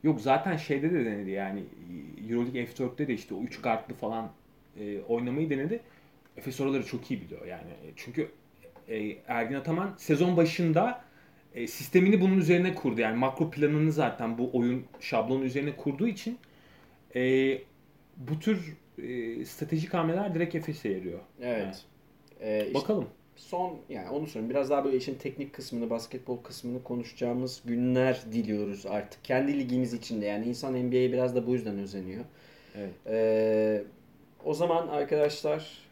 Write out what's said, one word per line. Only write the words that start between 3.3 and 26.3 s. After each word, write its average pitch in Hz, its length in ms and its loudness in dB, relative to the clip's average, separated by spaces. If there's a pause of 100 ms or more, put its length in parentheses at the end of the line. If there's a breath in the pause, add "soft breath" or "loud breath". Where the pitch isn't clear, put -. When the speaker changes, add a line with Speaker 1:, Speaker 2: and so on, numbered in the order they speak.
Speaker 1:
o 98 80 -4
üç - 200 -8
kartlı 117 320 0
falan, 113 380 -4 (480)
e, 104 200 -6
oynamayı 123 500 0
denedi. 151 300 0 (560 soft breath)
Efes - 240 -8
oraları 135 260 0
çok - 240 -8
iyi 107 100 -2
biliyor - 260 -14
yani. 87 240 -12 (260)
Çünkü, - 320 -4 (600)
e, 107 280 -4 (100)
Ergin 120 280 0
Ataman 165 440 -2
sezon 165 380 4
başında, 170 680 4 (500 loud breath)
e, 120 120 -4
sistemini 185 540 6
bunun 190 180 6
üzerine 180 360 6
kurdu. 117 260 0
Yani 113 160 4
makro 131 340 2
planını 151 420 4
zaten 117 460 0
bu 123 140 0
oyun 123 320 2 (160)
şablonu 131 440 0
üzerine 139 320 -2
kurduğu 139 320 -2
için, 226 300 -6 (760 soft breath)
e, 131 440 4 (580)
bu 139 220 -6
tür, 170 380 0 (220)
e, 120 460 -6
stratejik 160 500 -4
hamleler 170 400 0
direkt 170 200 0
Efes'e 156 340 -4
yarıyor. 92 300 -4 (220)
Speaker 2:
Evet. 107 440 -4 (560)
Speaker 1:
Yani. 110 120 -4
Speaker 2:
E, 107 140 2
işte - 80 -4
Speaker 1:
Bakalım. 147 320 0 (300)
Speaker 2:
son, 180 420 -6 (100)
yani 98 220 -8
onu 147 160 -4
söyleyeyim. 117 240 -6
Biraz 135 200 0
daha 139 140 2
böyle 135 120 2
işin 131 180 -2
teknik 139 380 -8
kısmını, 117 380 -6
basketbol 120 520 -6